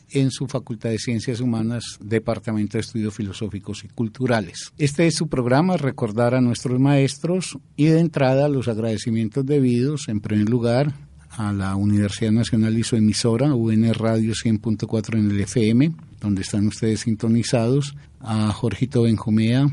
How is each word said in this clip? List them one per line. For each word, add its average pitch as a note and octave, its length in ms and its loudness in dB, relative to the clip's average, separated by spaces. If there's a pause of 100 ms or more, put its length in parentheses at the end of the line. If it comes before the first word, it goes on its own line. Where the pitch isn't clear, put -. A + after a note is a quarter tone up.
en C3+ 220 2
su C#3 160 -8
Facultad A#2+ 420 -6
de A2 80 0
Ciencias A#2 420 -4
Humanas, A#2 640 -4
Departamento G#2+ 760 -2
de - 20 -2
Estudios G#2+ 320 -4
Filosóficos G2+ 720 -8
y G2+ 60 -18
Culturales. A2+ 920 -4
Este D3 260 2
es D#3+ 80 4
su D#3+ 140 -2
programa, C#3+ 500 2
Recordar A#2+ 560 0
a C3 80 2
Nuestros B2 380 0
Maestros, C#3+ 800 0 (160)
y D3 100 4
de D#3+ 140 6
entrada C#3+ 500 2
los C3+ 180 -2
agradecimientos A2+ 800 -2
debidos, C3+ 640 0
en G#2 140 -2
primer G#2+ 280 0
lugar, B2 460 2 (340)
a G#2 240 -4
la F#2+ 220 -2
Universidad G2+ 560 2
Nacional A2 460 2
y A2+ 60 0
su - 120 -2
emisora, A#2 600 2
U A2+ 160 0
N A2+ 220 4
Radio A2 400 0
cien A2 240 0
punto G#2+ 300 -4
cuatro A2 300 -2
en G#2 140 2
el G2+ 100 0
F G#2+ 280 0
M, C#3 240 4 (260)
donde G2+ 220 -2
están G2+ 260 0
ustedes A2 340 -2
sintonizados, A#2 960 0 (280)
a A2 280 0
Jorgito A#2+ 520 -2
Benjumea, A2+ 680 2